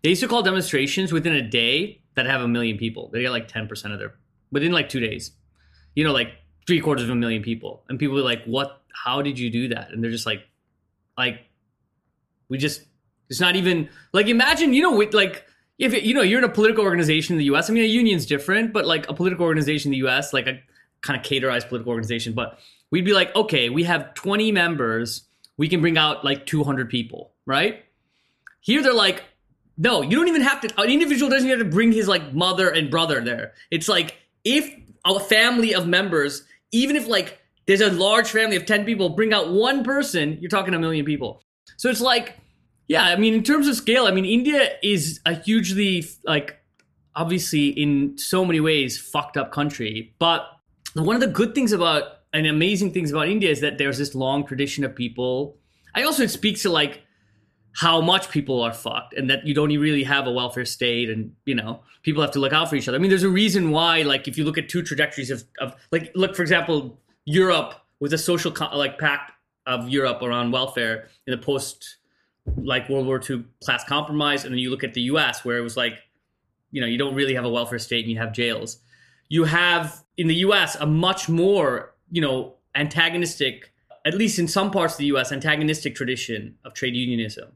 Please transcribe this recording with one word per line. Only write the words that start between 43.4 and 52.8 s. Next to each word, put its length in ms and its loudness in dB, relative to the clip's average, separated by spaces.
terms 240 4
of 80 2
scale, 300 2
I 60 6
mean, 140 2
India 460 4
is 420 0
a 80 2
hugely, 720 0
like, 340 -2
obviously 540 0
in 480 0
so 280 0
many 140 2
ways 400 0
fucked 380 -6
up 140 -4
country. 680 -4
But 260 2
one 220 0
of 60 2
the 60 2
good 280 0
things 160 2
about, 320 2
and 120 0
amazing 460 2